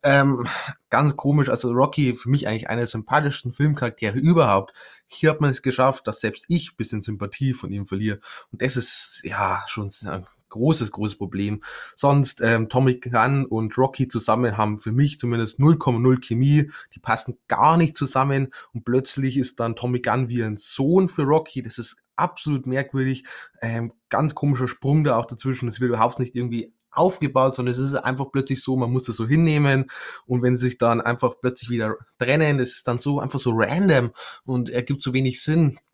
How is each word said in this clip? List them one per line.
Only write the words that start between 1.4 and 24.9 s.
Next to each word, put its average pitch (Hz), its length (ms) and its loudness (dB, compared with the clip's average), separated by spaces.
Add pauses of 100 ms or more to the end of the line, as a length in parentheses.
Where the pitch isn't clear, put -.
also 120 220 0
Rocky 131 420 2
für 120 160 -8
mich 143 180 0
eigentlich 110 220 -4
einer 117 120 -2
der 117 60 -2
sympathischsten 135 640 -2
Filmcharaktere 123 680 0
überhaupt. 135 560 4 (340)
Hier - 240 2
hat 156 100 -2
man 147 80 4
es 127 120 -4
geschafft, 131 460 0
dass 107 140 -8
selbst - 260 -4
ich 170 240 -2
ein - 60 -20
bisschen 107 240 -6
Sympathie 107 520 -4
von 95 180 -8
ihm 101 140 -6
verliere. 101 340 -4 (320)
Und - 100 -8
das 127 160 -2
ist, - 460 -8
ja, 92 440 -4
schon 101 220 -8 (160)
ein 92 200 -10 (240)
großes, 123 420 0
großes 104 260 -6
Problem. 101 440 -6 (340)
Sonst, 143 460 2
ähm, 113 280 2
Tommy 127 260 4
Gunn 123 500 0
und 110 320 -2
Rocky 131 300 2
zusammen 110 500 0
haben 107 200 0
für 110 140 -6
mich 139 280 2
zumindest 117 400 -4
null 156 180 6
Komma 123 220 0
null 127 200 4
Chemie, 143 520 2 (220)
die - 60 -20
passen - 380 -4 (100)
gar 156 300 4
nicht 165 180 2
zusammen 135 540 0 (240)
und 117 100 -10
plötzlich 131 540 -2
ist 127 220 -4
dann 117 160 -2
Tommy 123 240 -2
Gunn 120 300 0
wie 120 140 -2
ein 107 140 -4
Sohn 170 500 2
für 160 160 -2
Rocky. 147 380 0
Das - 160 -12
ist 117 200 -12 (180)
absolut 143 520 -4
merkwürdig. 131 580 -2 (360)
Ähm, 117 320 -6 (160)
ganz 143 260 0
komischer 131 320 0
Sprung 147 360 0